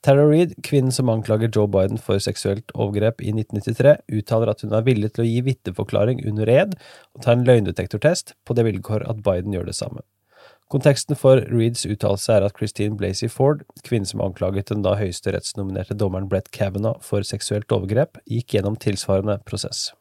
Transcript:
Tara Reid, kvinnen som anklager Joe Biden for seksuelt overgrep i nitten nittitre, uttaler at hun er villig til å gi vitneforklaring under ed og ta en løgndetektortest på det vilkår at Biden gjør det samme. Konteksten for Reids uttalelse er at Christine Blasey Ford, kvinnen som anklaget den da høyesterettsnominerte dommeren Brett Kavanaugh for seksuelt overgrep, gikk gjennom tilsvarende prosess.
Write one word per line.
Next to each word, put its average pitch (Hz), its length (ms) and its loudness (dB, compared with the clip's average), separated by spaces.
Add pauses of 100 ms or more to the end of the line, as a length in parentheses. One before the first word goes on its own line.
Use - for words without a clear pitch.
Tara 143 260 6
Reid, 160 340 4
kvinnen 131 300 2
som 127 180 0
anklager 110 400 0
Joe 107 160 2
Biden 101 320 0
for 98 240 -2
seksuelt 101 520 -4
overgrep 104 480 -2
i 107 100 -4
nitten 110 260 -4
nittitre, 123 380 4 (160)
uttaler 113 380 0
at - 120 -4
hun 107 140 -4
er 113 100 2
villig 110 280 2
til 117 100 0
å - 20 2
gi 117 200 0
vitneforklaring 110 800 -2
under 107 220 0
ed 180 240 4 (400)
og - 100 -18
ta 120 80 4
en 123 140 4
løgndetektortest 107 880 2 (120)
på 113 80 -2
det 117 120 4
vilkår 104 420 -4
at 107 180 -8
Biden 95 300 0
gjør 87 100 -6
det - 120 -10
samme. - 260 -10 (680)
Konteksten 143 440 2
for 131 320 6
Reids 117 400 0
uttalelse 104 480 0
er 98 80 6
at 104 160 -2
Christine 104 400 -4
Blasey 95 320 -4
Ford, 147 320 2 (240)
kvinnen 101 200 -2
som 104 140 -8
anklaget 98 520 -4
den 104 100 -2
da 95 160 2
høyesterettsnominerte 98 960 -6
dommeren 98 340 -2
Brett 95 220 -2
Kavanaugh 101 500 -4
for 101 220 -4
seksuelt - 480 -6
overgrep, 107 560 0
gikk 113 320 -2
gjennom 101 160 0
tilsvarende 98 720 -2
prosess. - 540 -8